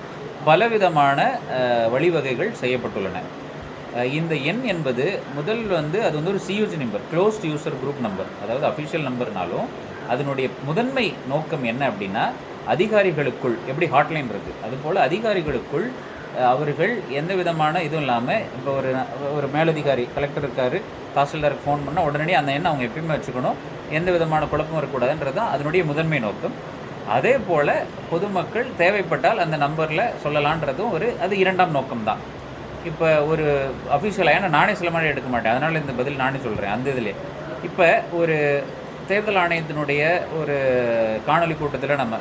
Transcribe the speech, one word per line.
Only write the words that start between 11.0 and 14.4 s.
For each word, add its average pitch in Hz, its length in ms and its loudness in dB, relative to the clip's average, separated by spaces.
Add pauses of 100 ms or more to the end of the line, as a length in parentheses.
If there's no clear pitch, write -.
நோக்கம் 147 360 -2
என்ன 127 240 0
அப்படின்னா 101 360 -2 (440)
அதிகாரிகளுக்குள் 147 880 2 (100)
எப்படி 143 200 0
ஹாட்லைன் 143 440 2
இருக்கு 95 220 -6 (100)